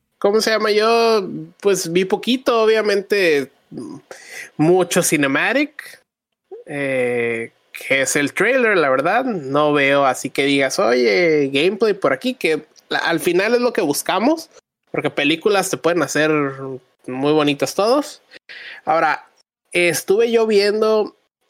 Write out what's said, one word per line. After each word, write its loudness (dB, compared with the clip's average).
¿Cómo 2
se -2
llama? 0
Yo, 2
pues, 0
vi 2
poquito, 0
obviamente, 2
mucho 2
cinematic, -2
eh, -4
que -2
es -2
el 0
trailer, 2
la 2
verdad. 0
No 0
veo 4
así -2
que -2
digas, 0
"Oye, 2
gameplay 0
por 0
aquí", -4
que -2
la, -4
al -2
final 0
es 2
lo 0
que -2
buscamos, -2
porque -4
películas 0
te -4
pueden 0
hacer 0
muy -2
bonitas 0
todos. 0
Ahora, 0
estuve 2
yo 2
viendo, 2